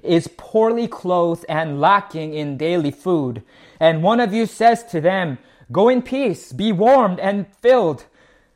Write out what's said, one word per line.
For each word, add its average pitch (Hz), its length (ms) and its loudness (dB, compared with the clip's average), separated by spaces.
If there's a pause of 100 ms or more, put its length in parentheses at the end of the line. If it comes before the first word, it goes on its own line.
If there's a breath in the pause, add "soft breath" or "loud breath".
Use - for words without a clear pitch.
is 170 320 0
poorly 226 540 -2
clothed 175 580 -2
and 151 320 -4
lacking 160 540 0
in 147 240 -6
daily 156 340 0
food, 135 520 -4 (360 soft breath)
and 160 240 2
one 220 160 2
of 220 140 0
you 226 120 0
says 226 460 2
to 165 80 -4
them, 170 380 -2 (340 soft breath)
'Go 185 160 2
in 247 140 2
peace, 247 500 -6
be 202 220 -2
warmed 208 480 2
and 196 260 -4
filled,' 220 580 0 (500 soft breath)